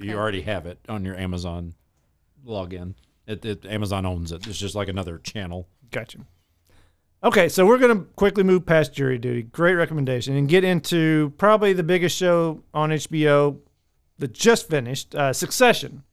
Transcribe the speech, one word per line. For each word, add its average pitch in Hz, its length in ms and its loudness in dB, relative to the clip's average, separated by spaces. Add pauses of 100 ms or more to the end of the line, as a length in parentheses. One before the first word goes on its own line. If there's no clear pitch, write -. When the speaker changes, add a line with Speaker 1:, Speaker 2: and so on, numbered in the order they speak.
Speaker 1:
you 101 80 -8
Speaker 2:
okay. - 80 -8
Speaker 1:
already 104 240 -4
have 98 240 -8
it 87 100 -16 (100)
on 107 160 -8
your 92 140 -8
Amazon 87 560 -8 (720)
login. 95 480 -10 (320)
It, 110 180 -12
it, 104 220 -8
Amazon 98 400 -4
owns 87 260 -6
it. 85 140 -12
It's 104 140 -12
just 98 160 -8
like 101 120 -4
another 90 300 -8
channel. 90 500 -10 (220)
Speaker 3:
Gotcha. 113 300 -12 (1040)
Okay, 196 280 4
so 185 160 4
we're 240 140 6
gonna 233 260 4 (100)
quickly 202 280 2
move 185 220 4
past 160 280 2
Jury 131 240 -2
Duty. 120 260 -4
Great 165 300 2
recommendation. 139 640 -2
And 143 100 0
get 185 160 4
into 160 760 0
probably 208 360 4
the 175 100 -2
biggest 170 320 0
show 170 480 0 (100)
on 151 200 0
H 147 160 -6
B 151 180 0
O 143 320 4 (600)
that 139 120 -6
just - 380 2
finished, 139 460 -4
uh, 139 180 0
Succession. 170 800 0